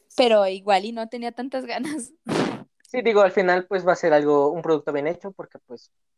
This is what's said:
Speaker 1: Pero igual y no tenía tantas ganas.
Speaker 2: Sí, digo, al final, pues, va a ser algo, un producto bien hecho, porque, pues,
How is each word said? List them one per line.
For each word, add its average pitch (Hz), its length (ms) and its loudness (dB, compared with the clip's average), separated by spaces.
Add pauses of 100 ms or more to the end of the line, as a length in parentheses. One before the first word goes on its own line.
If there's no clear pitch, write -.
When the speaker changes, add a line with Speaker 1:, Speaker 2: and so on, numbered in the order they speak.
(160)
Speaker 1:
Pero 220 300 4
igual 190 380 0
y 233 80 -8
no 226 160 -8
tenía 240 240 -10
tantas 254 340 -8
ganas. 254 460 -8 (760)
Speaker 2:
Sí, 254 140 -4
digo, 208 200 4
al 190 100 4
final, 185 340 0
pues, 180 200 -4
va 180 60 6
a 165 40 0
ser 165 160 0
algo, 147 380 4
un 170 120 -4
producto 156 300 -2
bien 143 140 -4
hecho, 175 260 -6
porque, - 280 -18
pues, - 300 -20 (280)